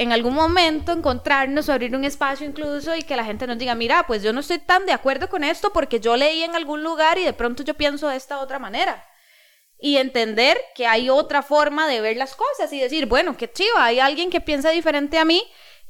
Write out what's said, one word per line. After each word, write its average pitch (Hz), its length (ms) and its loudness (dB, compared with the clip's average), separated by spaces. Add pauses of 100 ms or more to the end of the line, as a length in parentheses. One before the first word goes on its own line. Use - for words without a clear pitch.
en 240 100 0
algún 233 220 0
momento 320 580 2
encontrarnos 277 760 0
o - 20 4
abrir 247 240 -2
un 269 80 -2
espacio 277 420 -4
incluso 294 520 -6
y 320 60 -6
que 285 120 -6
la 240 80 -2
gente 214 240 -6
nos 240 120 -6
diga, 247 160 -2
"Mira, 254 320 2
pues 214 140 -2
yo 214 120 0
no 269 80 -4
estoy 339 180 -4
tan 370 260 2
de 359 60 0
acuerdo 269 380 0
con 311 160 -4
esto 339 260 -2
porque 277 300 0
yo 233 160 2
leí 311 260 2
en 339 140 -4
algún 302 260 -6
lugar 320 340 2
y 370 60 -2
de 294 80 2
pronto 240 320 -4
yo 294 120 -4
pienso 294 340 -2
de 262 80 -4
esta 277 220 -8
otra 269 200 -8
manera." 254 460 -4 (760)
Y 285 140 2
entender 262 640 2 (160)
que 240 120 -2
hay 233 220 2
otra 285 320 2
forma 294 460 2
de 240 140 0
ver 220 160 -2
las 262 180 -6
cosas 453 380 -2
y 269 80 -4
decir, 262 240 -2
"Bueno, 269 320 2
qué 226 120 -6
chiva, 381 360 2
hay 240 160 4
alguien 302 280 2
que 349 120 0
piensa 302 300 0
diferente 320 460 0
a 320 60 4
mí, 330 180 4 (480)